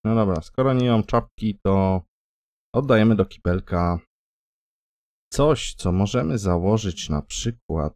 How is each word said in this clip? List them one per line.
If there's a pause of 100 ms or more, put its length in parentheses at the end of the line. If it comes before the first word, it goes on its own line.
No
dobra,
skoro
nie
mam
czapki,
to (720)
oddajemy
do
kibelka (1300)
coś,
co
możemy
założyć
na
przykład